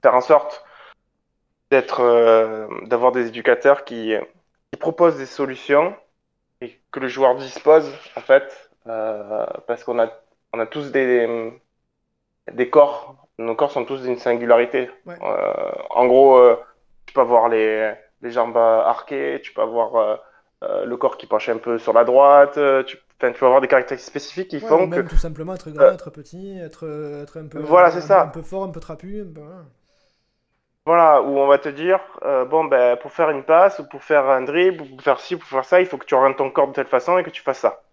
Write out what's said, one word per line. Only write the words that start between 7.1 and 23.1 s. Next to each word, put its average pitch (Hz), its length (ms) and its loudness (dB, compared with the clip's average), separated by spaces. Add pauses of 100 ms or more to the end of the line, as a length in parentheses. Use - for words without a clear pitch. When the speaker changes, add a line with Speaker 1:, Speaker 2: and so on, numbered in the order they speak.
Speaker 1:
dispose, 139 580 0 (220)
en 143 60 -12
fait, - 500 -2 (160)
euh, 107 580 -8 (220)
parce 120 160 -8
qu'on 120 160 -6
a, 113 100 0 (460)
on 113 60 -6
a 113 60 -4
tous 143 260 -12
des, 120 580 -2 (1040)
des 123 160 -4
corps. 147 480 0 (220)
Nos 113 160 -6
corps 143 180 -4
sont 123 140 -6
tous 135 160 -10
d'une 123 160 -6
singularité. 120 720 0 (160)
Speaker 2:
Ouais. - 160 -18
Speaker 1:
Euh, - 480 -6 (200)
en 123 160 2
gros, 131 300 6
euh, 123 200 8 (500)
tu - 80 -20
peux 135 80 2
avoir 117 260 4
les, 110 460 -2 (260)
les 120 100 -12
jambes 117 280 -4
arquées, 120 840 0
tu - 120 -20
peux - 80 -4
avoir, 117 340 -4
euh, 107 200 -2 (460)
euh, - 220 -6
le 120 140 -8
corps 131 180 -2
qui - 100 -20
penche 107 220 -4
un 117 80 -4
peu 117 220 -6
sur 113 160 -4
la 117 100 6
droite, 143 540 6
euh, 135 260 0
tu, - 140 -18 (200)